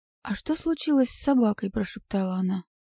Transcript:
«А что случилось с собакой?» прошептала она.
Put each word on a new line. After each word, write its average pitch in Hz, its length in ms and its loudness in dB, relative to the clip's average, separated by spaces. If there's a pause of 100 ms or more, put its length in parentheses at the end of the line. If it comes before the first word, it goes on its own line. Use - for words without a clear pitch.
(220)
«А - 120 -4
что - 200 -2
случилось 294 540 2
с - 140 -8
собакой?» 226 480 2
прошептала 190 640 -4
она. 185 300 -2 (260)